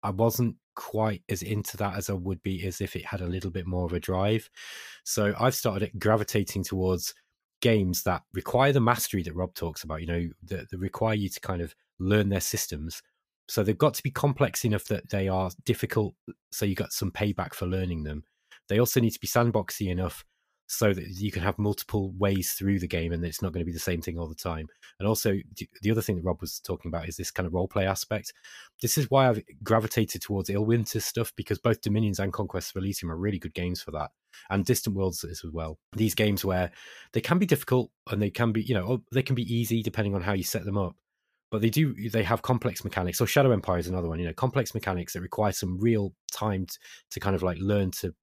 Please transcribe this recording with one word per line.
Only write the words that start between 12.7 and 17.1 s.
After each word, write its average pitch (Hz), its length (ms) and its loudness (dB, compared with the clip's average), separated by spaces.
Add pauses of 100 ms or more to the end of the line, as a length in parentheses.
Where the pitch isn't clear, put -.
So - 140 0
they've 101 160 2
got 151 160 6
to - 80 -8
be 135 80 -2
complex - 560 0
enough 104 180 2
that - 240 -4
they 98 200 0
are 92 220 0 (140)
difficult, 113 500 0 (380)
so - 140 -2
you 98 80 2
got 95 180 -6
some 95 180 -2